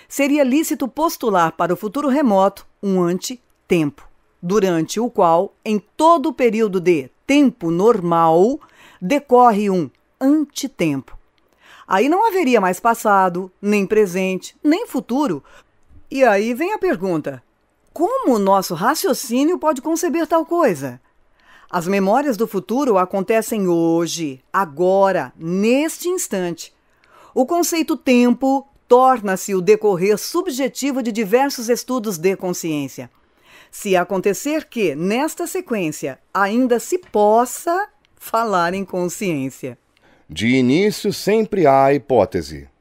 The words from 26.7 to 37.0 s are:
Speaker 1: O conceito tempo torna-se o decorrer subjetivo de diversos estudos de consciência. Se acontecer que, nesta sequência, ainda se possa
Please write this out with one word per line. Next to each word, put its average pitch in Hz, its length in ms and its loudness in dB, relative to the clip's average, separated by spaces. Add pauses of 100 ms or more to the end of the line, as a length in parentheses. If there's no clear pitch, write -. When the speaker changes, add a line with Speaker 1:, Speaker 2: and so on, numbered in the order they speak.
Speaker 1:
O 254 100 2
conceito 330 500 -2
tempo 247 720 2 (220)
torna-se 240 640 2
o 185 60 0
decorrer 208 560 2
subjetivo 269 840 -4
de 233 100 -4
diversos 233 560 0
estudos 226 480 -4
de 180 200 -2
consciência. 151 720 -8 (600)
Se 196 240 -4
acontecer 196 720 -2
que, 185 300 -4
nesta 233 520 -4
sequência, 175 720 -6 (140)
ainda 220 480 0
se - 160 -6
possa 247 920 0 (300)